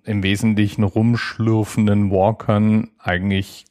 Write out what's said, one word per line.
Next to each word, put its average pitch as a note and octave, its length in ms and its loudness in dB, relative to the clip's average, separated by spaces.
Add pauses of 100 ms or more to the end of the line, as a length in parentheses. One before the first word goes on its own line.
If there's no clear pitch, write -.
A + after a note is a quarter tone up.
im G#2 180 -4
Wesentlichen G#2 600 0
rumschlürfenden A2 1300 0
Walkern G#2+ 800 0 (100)
eigentlich F#2+ 720 -4